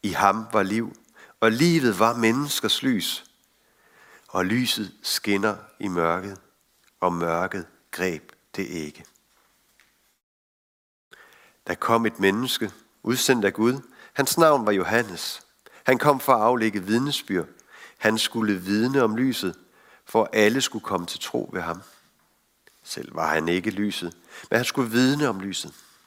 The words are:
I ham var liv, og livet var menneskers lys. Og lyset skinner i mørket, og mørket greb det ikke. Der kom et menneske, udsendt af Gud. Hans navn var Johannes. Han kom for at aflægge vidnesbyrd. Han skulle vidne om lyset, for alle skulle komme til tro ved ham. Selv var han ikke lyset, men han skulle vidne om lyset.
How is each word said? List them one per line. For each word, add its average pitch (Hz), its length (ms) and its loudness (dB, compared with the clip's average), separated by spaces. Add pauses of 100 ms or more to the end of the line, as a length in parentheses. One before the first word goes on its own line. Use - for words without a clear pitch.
I 101 40 -2
ham 98 440 2
var 107 100 2
liv, 107 340 -4 (440)
og 113 120 4
livet 131 460 2
var 117 180 4
menneskers 117 680 0
lys. 120 420 -2 (1040)
Og 92 160 -2
lyset 110 580 -2
skinner 101 540 0 (220)
i 101 100 -6
mørket, 90 520 -2 (600)
og 90 120 2
mørket 85 540 -4 (240)
greb 87 420 -6 (240)
det 98 100 -6
ikke. 78 380 -10 (2500)
Der 90 80 -4
kom 113 320 2
et 107 140 -2
menneske, 104 520 0 (300)
udsendt 123 420 2
af 98 80 2
Gud. 120 280 0 (320)
Hans 135 260 0
navn 147 280 6
var 104 60 2
Johannes. 98 760 -2 (380)
Han 127 140 4
kom 143 220 2
for 131 140 4
at 110 80 2
aflægge 110 400 2
vidnesbyrd. 110 640 -2 (520)
Han 110 200 2
skulle 107 420 -2
vidne 113 420 2
om 110 140 2
lyset, 117 420 -2 (460)
for 110 280 0
alle 110 280 4
skulle - 240 -6
komme 87 220 -4
til - 140 -12
tro - 320 -6
ved 90 80 -6
ham. 82 220 -8 (1000)
Selv - 320 -14
var 80 120 -2
han 80 220 0
ikke 90 220 0
lyset, 98 460 -4 (340)
men 113 60 2
han 120 80 2
skulle 120 260 -2
vidne 131 380 2
om 95 120 -4
lyset. 92 340 -10 (320)